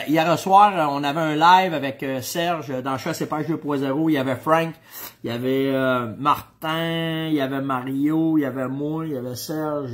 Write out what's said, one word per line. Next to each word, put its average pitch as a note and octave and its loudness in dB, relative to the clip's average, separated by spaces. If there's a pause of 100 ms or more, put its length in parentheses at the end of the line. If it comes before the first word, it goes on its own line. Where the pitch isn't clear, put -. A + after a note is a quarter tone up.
hier D#3+ 2
soir, G3 6
euh, D3+ 0
on C#3+ -4
avait C#3+ -2
un D#3 0
live F3+ 6
avec, C3+ -4
euh, C3+ -4
Serge, E3 -4
euh, B2+ -4
dans C3+ -2
Chasse D#3+ -6
et C#3 -2
Pêche D3+ -4
deux D#3+ 0
point D3 -2
zéro, C#3 0
il D#3 4
y D3 4
avait C3 0
Frank, D#3+ 0 (500)
il B2+ -6
y A#2 -2
avait, C3 0
euh, C3 0
Martin, D#3+ -2
il D#3 0
y C#3+ 0
avait C3+ -2
Mario, C#3 0
il - 4
y C#3 0
avait B2+ -4
moi, D3+ -4
il D#3 -6
y C3 -4
avait B2 -6
Serge, D3+ -6